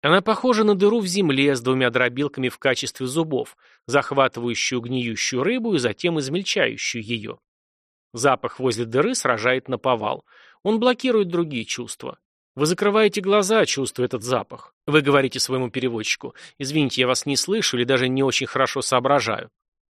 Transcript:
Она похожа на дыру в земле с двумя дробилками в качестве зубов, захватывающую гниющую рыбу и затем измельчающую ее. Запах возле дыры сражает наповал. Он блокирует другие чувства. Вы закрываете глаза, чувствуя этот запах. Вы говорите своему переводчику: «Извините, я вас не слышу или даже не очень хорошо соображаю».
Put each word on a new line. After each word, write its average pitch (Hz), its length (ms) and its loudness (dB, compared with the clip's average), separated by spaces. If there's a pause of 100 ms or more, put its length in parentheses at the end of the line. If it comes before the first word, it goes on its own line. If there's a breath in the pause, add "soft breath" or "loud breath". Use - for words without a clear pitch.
Она 170 180 4
похожа 220 420 2
на 208 120 4
дыру 208 240 4
в 196 80 -2
земле 143 480 2
с 120 60 -6
двумя 127 280 2
дробилками 127 600 0
в - 100 -10
качестве 131 480 -2
зубов, 139 500 -4 (300 soft breath)
захватывающую 123 920 0
гниющую 120 640 -4
рыбу 226 320 -2
и 160 60 2
затем 139 400 -2
измельчающую 131 840 -4
ее. 107 360 -8 (760)
Запах 123 460 0
возле 120 260 0
дыры 143 300 0
сражает 127 520 0
наповал. 117 560 -2 (380 soft breath)
Он 214 180 0
блокирует 233 500 2
другие 156 360 -2
чувства. - 540 -10 (340)
Вы 139 120 0
закрываете 202 560 2
глаза, 202 440 2
чувствуя 127 420 -2
этот 113 160 -6
запах. 117 520 -4 (100)
Вы 147 160 4
говорите 135 380 2
своему 127 300 -2
переводчику: 120 680 -4 (220 loud breath)
«Извините, 139 440 0
я 127 60 4
вас 123 180 0
не 143 120 0
слышу 190 400 -2
или 120 80 0
даже 127 240 2
не 131 140 0
очень 131 220 0
хорошо 131 360 -2
соображаю». 123 680 0 (460)